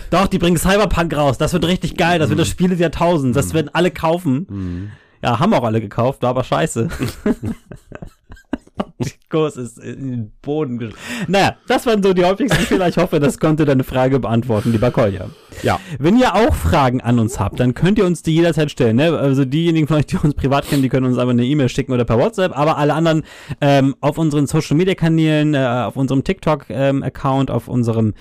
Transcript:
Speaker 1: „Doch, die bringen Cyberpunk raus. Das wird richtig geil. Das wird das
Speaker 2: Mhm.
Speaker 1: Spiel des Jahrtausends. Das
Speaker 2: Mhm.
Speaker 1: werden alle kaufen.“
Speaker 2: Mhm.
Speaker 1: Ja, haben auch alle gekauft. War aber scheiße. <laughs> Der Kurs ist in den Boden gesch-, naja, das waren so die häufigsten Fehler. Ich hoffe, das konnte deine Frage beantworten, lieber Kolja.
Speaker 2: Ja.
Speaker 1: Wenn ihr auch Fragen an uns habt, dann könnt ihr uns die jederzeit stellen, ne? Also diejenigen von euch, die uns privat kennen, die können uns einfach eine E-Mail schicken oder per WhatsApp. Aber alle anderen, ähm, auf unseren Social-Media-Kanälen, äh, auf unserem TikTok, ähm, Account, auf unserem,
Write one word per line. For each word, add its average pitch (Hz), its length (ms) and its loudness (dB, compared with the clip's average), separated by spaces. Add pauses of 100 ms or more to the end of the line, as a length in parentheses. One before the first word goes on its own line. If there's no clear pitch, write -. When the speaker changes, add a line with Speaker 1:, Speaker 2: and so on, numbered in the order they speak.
Speaker 1:
„Doch, 190 180 2
die 190 100 -2
bringen 170 200 2
Cyberpunk 175 580 0
raus. 143 220 2
Das 156 160 -2
wird 165 120 0
richtig 175 300 -2
geil. 175 240 2
Das 151 100 0
wird 151 100 0
das 160 100 0
Speaker 2:
Mhm. - 20 -4
Speaker 1:
Spiel 180 200 0
des 175 80 0
Jahrtausends. 165 560 0
Das 135 140 0
Speaker 2:
Mhm. - 40 -4
Speaker 1:
werden 151 180 -2
alle 175 180 0
kaufen.“ 165 600 -2
Speaker 2:
Mhm. 95 420 -8 (320)
Speaker 1:
Ja, 117 160 0
haben 196 140 2
auch 131 100 2
alle 113 160 0
gekauft. 117 420 -2
War 123 100 2
aber 123 120 -2
scheiße. 147 500 -2
<laughs> - 40 -8 (2000)
Der - 120 -4 (180)
Kurs 156 280 -2
ist 120 200 -12
in 123 320 -12
den 120 220 -8 (100)
Boden 139 380 -4
gesch-, 107 160 -10 (320)
naja, 180 300 0 (100)
das 262 180 -2
waren 220 160 2
so 190 120 4
die 175 100 2
häufigsten 185 400 2
Fehler. 190 240 0
Ich 165 100 -2
hoffe, 170 220 0
das 143 200 2
konnte 156 260 2
deine 135 180 2
Frage 131 360 0
beantworten, 113 520 0
lieber 117 200 2
Kolja. 101 380 0 (320)
Speaker 2:
Ja. 104 180 0 (200)
Speaker 1:
Wenn 175 180 4
ihr 240 160 4
auch 226 220 2
Fragen 131 460 2
an 120 180 2
uns 107 200 -2
habt, 104 200 -2
dann 127 140 2
könnt 190 260 0
ihr 196 60 4
uns 175 180 -2
die 160 100 0
jederzeit 160 380 2
stellen, 113 240 2
ne? 151 220 2
Also 139 280 2
diejenigen 160 420 2
von 156 100 2
euch, 143 100 2
die 185 100 -2
uns 151 160 2
privat 139 340 0
kennen, 143 140 0
die 131 80 0
können 131 160 0
uns 123 120 0
einfach 123 140 0
eine 120 140 2
E-Mail 139 240 0
schicken 131 220 -4
oder 120 140 0
per 113 120 0
WhatsApp. 185 400 0
Aber 147 200 0
alle 151 160 2
anderen, 160 300 0 (380)
ähm, 139 380 4
auf 139 180 -2
unseren 147 300 0
Social-Media-Kanälen, 160 1080 2
äh, 139 40 0 (280)
auf 113 100 -8
unserem 135 280 0
TikTok, 156 460 -2
ähm, 135 340 -2
Account, 135 480 -2
auf 117 160 -4
unserem, 113 540 0